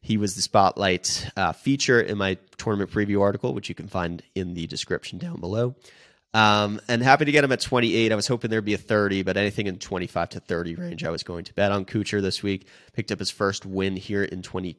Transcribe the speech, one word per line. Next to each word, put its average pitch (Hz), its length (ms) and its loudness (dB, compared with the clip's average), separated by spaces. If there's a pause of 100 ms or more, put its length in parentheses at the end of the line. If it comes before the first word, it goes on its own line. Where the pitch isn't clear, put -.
He 110 160 0
was 101 180 -2
the 95 60 -4
spotlight, - 960 2
uh, 87 160 0
feature 131 480 2
in 104 160 -2
my 95 200 0 (200)
tournament 101 340 -2
preview 101 300 2
article, 104 320 0
which 117 160 -8
you - 60 -8
can 92 120 -14
find 87 340 -4 (140)
in 90 180 -4
the 82 140 -6
description - 500 -6
down 170 220 -10
below. 113 360 -2 (580)
Um, 104 560 4
and 120 120 2
happy 151 220 6
to 147 80 0
get 143 140 6
him 131 80 2
at 120 80 -2
twenty-eight. 113 500 2
I 110 40 2
was 104 120 -2
hoping 117 240 -2
there'd 110 140 0
be 104 80 0
a 98 40 0
thirty, 101 460 2
but 95 140 0
anything 101 300 0
in 90 120 -6
twenty-five 87 520 -4
to 90 100 -12
thirty 85 340 -4
range, 87 300 -10
I 82 40 -4
was 82 140 -6
going 87 220 -10
to - 80 -20
bet 98 180 2
on 98 140 0
Kuchar 104 360 -2
this 95 220 -2
week. 98 240 -4 (240)
Picked - 220 -6
up 95 60 -8
his 95 120 -6
first 101 340 -2
win 95 300 -2
here 101 300 -2
in 92 160 -10
twenty 92 380 -6